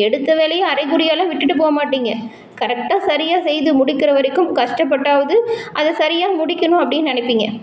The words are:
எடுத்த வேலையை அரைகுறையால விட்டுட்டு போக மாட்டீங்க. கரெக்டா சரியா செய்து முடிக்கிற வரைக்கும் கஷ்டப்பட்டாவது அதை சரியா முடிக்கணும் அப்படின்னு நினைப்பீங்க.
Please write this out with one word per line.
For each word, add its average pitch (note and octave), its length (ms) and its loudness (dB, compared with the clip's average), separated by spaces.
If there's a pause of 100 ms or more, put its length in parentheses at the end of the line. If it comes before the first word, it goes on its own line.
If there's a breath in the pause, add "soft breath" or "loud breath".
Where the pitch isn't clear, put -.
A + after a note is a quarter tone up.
எடுத்த C4+ 320 0
வேலையை D#4+ 320 0
அரைகுறையால D#4 560 0
விட்டுட்டு D4 300 0
போக D#4 200 2
மாட்டீங்க. C#4 340 -2 (500 loud breath)
கரெக்டா A#3+ 360 -2 (120)
சரியா D#4+ 280 0 (120)
செய்து D4+ 300 0
முடிக்கிற C#4+ 380 2
வரைக்கும் C#4 320 2 (100)
கஷ்டப்பட்டாவது C#4 800 0 (420 loud breath)
அதை D4+ 120 0 (100)
சரியா E4+ 280 0 (120)
முடிக்கணும் E4+ 420 2
அப்படின்னு C#4+ 300 0
நினைப்பீங்க. A#3+ 340 0 (160)